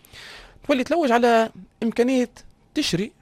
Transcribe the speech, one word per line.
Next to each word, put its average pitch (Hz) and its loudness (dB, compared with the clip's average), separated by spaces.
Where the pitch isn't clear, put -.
تولي 262 0
تلوج 302 0
على 233 2
إمكانية 240 0
تشري 214 -4